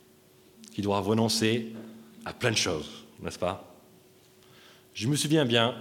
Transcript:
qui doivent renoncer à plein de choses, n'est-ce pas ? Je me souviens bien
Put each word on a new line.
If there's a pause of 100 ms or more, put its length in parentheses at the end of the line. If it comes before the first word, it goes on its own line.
(720)
qui
doivent
renoncer (500)
à
plein
de
choses, (320)
n'est-ce
pas ? (1200)
Je
me
souviens
bien